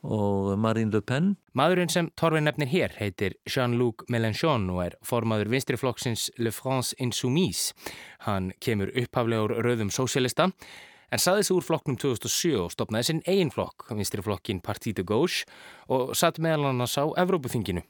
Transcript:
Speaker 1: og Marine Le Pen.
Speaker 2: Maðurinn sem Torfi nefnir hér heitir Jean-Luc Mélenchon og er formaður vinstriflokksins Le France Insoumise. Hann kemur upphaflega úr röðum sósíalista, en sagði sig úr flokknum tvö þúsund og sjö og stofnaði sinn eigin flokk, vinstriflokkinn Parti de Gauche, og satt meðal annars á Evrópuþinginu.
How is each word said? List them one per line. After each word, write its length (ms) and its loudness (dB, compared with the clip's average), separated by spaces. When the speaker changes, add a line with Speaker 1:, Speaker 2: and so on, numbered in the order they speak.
Speaker 1:
og 560 0
Marine 320 2
Le 100 2
Pen. 360 0
Speaker 2:
Maðurinn 360 2
sem 180 0
Torfi 240 4
nefnir 260 0
hér 300 0
heitir 380 -2
Jean-Luc 640 0
Mélenchon 640 2
og 140 0
er 180 -8
formaður 480 0
vinstriflokksins 840 -2
Le 120 0
France 480 -2
Insoumise. 760 0
Hann 340 -2
kemur 300 0
upphaflega 560 0
úr 160 0
röðum 320 0
sósíalista, 560 2
en 60 0
sagði 260 4
sig 100 2
úr 80 4
flokknum 380 -2
tvö 160 0
þúsund 100 -8
og 80 -2
sjö 300 2
og 100 -6
stofnaði 300 -2
sinn 240 0
eigin 240 2
flokk, 400 -4
vinstriflokkinn 720 -4
Parti 320 -4
de 80 -2
Gauche, 400 0
og 280 0
satt 240 2
meðal 320 2
annars 260 0
á 80 2
Evrópuþinginu. 680 -2